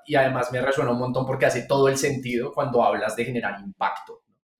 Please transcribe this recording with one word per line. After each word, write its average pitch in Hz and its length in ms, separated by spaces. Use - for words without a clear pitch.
y 151 80
además 131 360
me 127 80
resuena 135 300
un 120 80
montón 123 260
porque 127 220
hace 127 220
todo 139 200
el 135 100
sentido 120 540
cuando 120 320
hablas 104 320
de 120 100
generar 104 340
impacto. 101 640